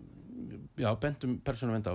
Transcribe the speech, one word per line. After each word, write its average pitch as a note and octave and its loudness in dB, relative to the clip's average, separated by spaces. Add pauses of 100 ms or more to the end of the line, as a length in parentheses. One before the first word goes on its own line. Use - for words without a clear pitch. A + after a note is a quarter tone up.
(800)
já, A#2 6
bentum C3+ 0
Persónuvernd A2+ 2
á, F2+ 2